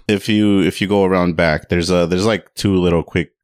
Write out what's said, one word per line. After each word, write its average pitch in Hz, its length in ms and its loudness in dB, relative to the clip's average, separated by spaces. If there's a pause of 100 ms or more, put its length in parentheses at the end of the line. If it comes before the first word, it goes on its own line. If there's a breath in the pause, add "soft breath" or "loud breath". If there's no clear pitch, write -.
If 104 200 -2
you, 104 340 2
if 87 200 -2
you 101 60 -4
go 101 180 2
around 90 320 0
back, 80 320 -2
there's 87 220 -2
a, 87 160 2
there's, 90 180 -2
like, 107 300 -4
two 101 200 0
little 87 280 2
quick - 280 -6 (120)